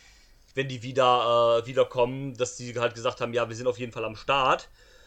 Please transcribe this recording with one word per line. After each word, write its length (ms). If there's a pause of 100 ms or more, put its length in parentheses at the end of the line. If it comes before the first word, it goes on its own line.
(540)
wenn 140
die 160
wieder, 800
äh, 40
wiederkommen, 680
dass 220
die 200
halt 160
gesagt 280
haben, 120
ja, 160
wir 60
sind 120
auf 120
jeden 120
Fall 140
am 100
Start. 540 (380)